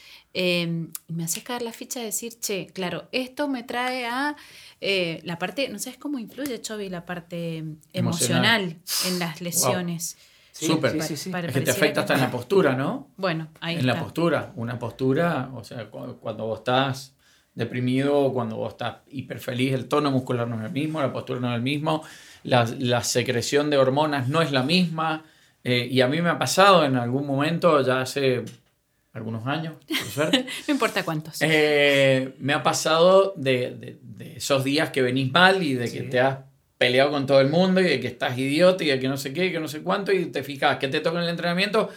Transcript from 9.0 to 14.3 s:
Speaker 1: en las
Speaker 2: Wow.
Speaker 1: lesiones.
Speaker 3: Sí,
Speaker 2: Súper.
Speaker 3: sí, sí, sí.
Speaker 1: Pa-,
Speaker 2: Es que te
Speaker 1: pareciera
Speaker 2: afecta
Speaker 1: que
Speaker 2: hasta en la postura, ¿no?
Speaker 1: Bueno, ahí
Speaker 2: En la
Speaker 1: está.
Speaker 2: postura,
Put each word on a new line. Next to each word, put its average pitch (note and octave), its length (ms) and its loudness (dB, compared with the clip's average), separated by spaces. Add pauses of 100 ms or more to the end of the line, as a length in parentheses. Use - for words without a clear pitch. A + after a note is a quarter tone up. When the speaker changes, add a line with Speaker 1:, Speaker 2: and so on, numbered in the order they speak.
Speaker 1:
en F#3 120 -2
las E3+ 200 -6
Speaker 2:
Wow. F3+ 40 -12
Speaker 1:
lesiones. E3+ 760 -2 (360)
Speaker 3:
Sí, - 140 -4
Speaker 2:
Súper. C3 260 2
Speaker 3:
sí, D#3 80 -2
sí, D#3 160 -6
sí. F#3+ 140 -10
Speaker 1:
Pa-, F3+ 100 -4
Speaker 2:
Es E3+ 60 -6
que C#3 40 -6
te - 20 -4 (120)
Speaker 1:
pareciera C3+ 80 2
Speaker 2:
afecta D3+ 220 2
Speaker 1:
que D3+ 40 -2
Speaker 2:
hasta C#3+ 140 0
en C#3 80 2
la A#2+ 100 0
postura, C3+ 460 2
¿no? G3 400 -6
Speaker 1:
Bueno, D#3+ 320 -4 (100)
ahí E3+ 160 -6
Speaker 2:
En B2+ 120 0
la A#2+ 60 4
Speaker 1:
está. E3 120 -4
Speaker 2:
postura, C#3 500 -2